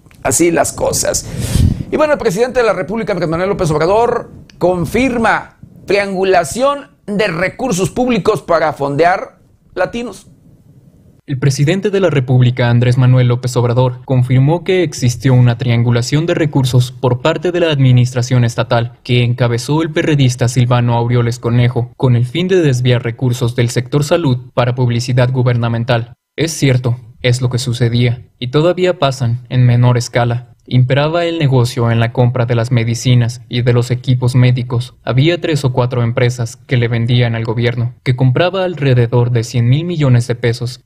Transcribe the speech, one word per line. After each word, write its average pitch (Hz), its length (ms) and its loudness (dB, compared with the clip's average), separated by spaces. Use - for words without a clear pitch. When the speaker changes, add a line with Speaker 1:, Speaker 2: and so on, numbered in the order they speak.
Speaker 1:
así 165 300 0
las 139 200 0
cosas. - 540 -4
Y - 60 -2
bueno, 302 180 2
el 214 40 -2
presidente 233 420 -2
de 233 60 2
la 202 60 2
República, 202 400 -4
Andrés 175 160 -4
Manuel 175 220 -2
López 185 200 -2
Obrador, 196 600 0
confirma 202 1000 -2
triangulación 196 1080 -2
de 208 220 -2
recursos 185 640 -2
públicos 233 500 0
para 160 320 0
fondear 160 680 -2
Latinos. 233 540 -8
Speaker 2:
El 139 120 -6
presidente 147 520 0
de 196 100 0
la 180 100 2
República, 127 600 2
Andrés 123 280 2
Manuel 127 300 4
López 120 280 -2
Obrador, 123 480 0
confirmó 131 600 0
que 185 180 2
existió 131 520 0
una 123 240 4
triangulación 120 680 0
de 170 80 0
recursos 135 560 0
por 123 300 -2
parte 160 320 0
de 175 80 0
la 165 100 2
administración 123 720 2
estatal 117 600 -2
que 123 180 0
encabezó 120 600 0
el 156 100 -4
perredista 143 560 0
Silvano 120 460 2
Aureoles 117 440 0
Conejo, 120 580 0
con 123 200 2
el 117 100 0
fin 175 220 -4
de 185 140 2
desviar 123 420 2
recursos 120 500 -2
del 117 140 2
sector 147 340 -2
salud 151 500 0
para 123 220 0
publicidad 123 560 0
gubernamental. 120 840 -2
Es 160 160 -2
cierto, 123 440 0
es 123 200 0
lo 123 100 -2
que 120 80 -2
sucedía, 120 680 -2
y 123 100 -8
todavía 175 500 0
pasan 131 500 -2
en 127 160 2
menor 123 340 4
escala. 120 500 -2
Imperaba 143 600 0
el 165 160 -2
negocio 123 500 0
en 113 80 0
la 117 140 0
compra 123 340 2
de 123 80 0
las 113 160 0
medicinas 117 800 0
y 120 140 -4
de 123 100 2
los 120 180 0
equipos 123 460 0
médicos. 123 640 0
Había 151 380 0
tres 165 240 -2
o 127 80 0
cuatro 123 320 0
empresas 120 500 -2
que - 220 -6
le 120 100 2
vendían 117 480 0
al 113 80 -4
gobierno, 117 640 -2
que 131 100 0
compraba 156 480 0
alrededor 123 720 0
de 117 100 0
cien 117 260 -2
mil 147 160 2
millones 143 440 0
de 117 80 -4
pesos, 120 500 -4